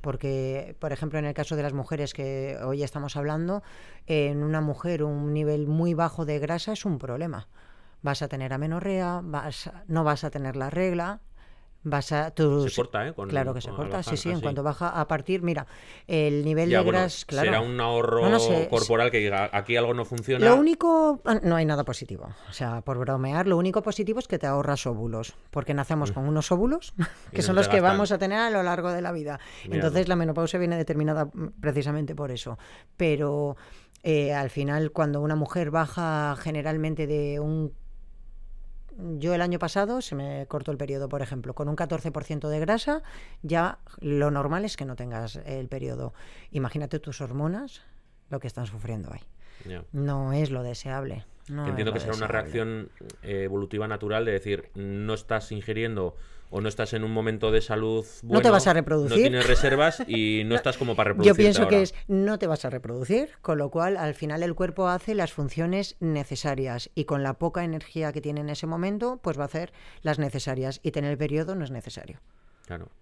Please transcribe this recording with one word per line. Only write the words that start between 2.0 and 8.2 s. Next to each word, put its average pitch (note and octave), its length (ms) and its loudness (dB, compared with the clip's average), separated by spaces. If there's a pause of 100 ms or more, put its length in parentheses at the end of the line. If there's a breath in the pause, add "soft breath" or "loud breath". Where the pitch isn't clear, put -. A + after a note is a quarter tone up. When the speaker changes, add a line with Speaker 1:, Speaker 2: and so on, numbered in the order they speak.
Speaker 1:
que C3+ 500 -6
hoy C#3 200 -2
estamos C#3+ 320 -6
hablando, D#3+ 460 -2 (440 loud breath)
en D3 380 2
una D#3 160 0
mujer D3+ 420 -2
un D3 320 -2
nivel D3+ 320 0
muy E3 280 2
bajo E3 300 0
de D3 140 -2
grasa E3 340 -4
es G#3 120 -8
un E3+ 140 0
problema. C3 500 -6 (540 soft breath)
Vas C#3 200 -2